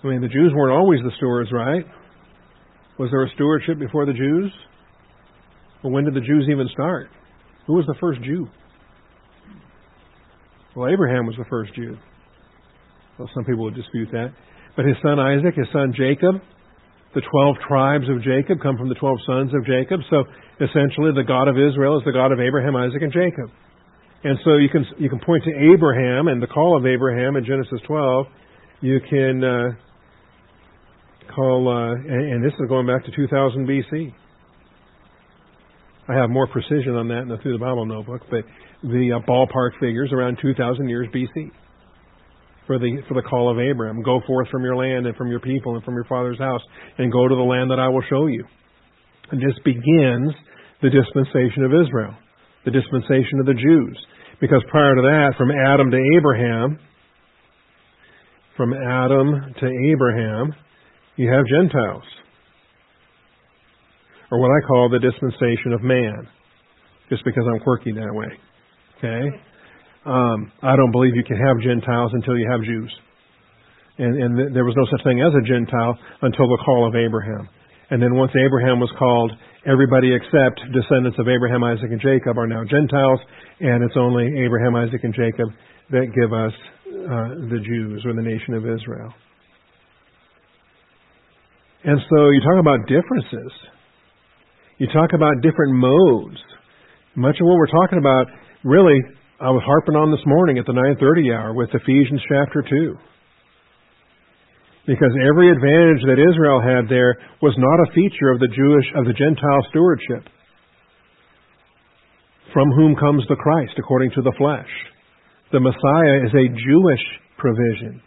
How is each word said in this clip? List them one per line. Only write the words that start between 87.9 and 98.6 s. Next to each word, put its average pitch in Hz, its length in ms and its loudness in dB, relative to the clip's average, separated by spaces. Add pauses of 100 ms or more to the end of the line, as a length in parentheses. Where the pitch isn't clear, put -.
or 117 80 -4
the 113 80 -6
nation 113 320 -6
of 110 100 -6
Israel. 113 480 -10 (2750)
And 147 160 2
so 147 300 4
you 139 100 6
talk 165 220 4
about 139 260 4
differences. 165 640 -4 (1300)
You 131 100 -2
talk 160 240 2
about 151 300 2
different 151 320 2
modes. 127 640 4 (760)
Much 135 220 0
of 175 80 0
what 175 140 6
we're 151 160 2 (120)
talking 185 120 -2
about, 131 280 2 (380)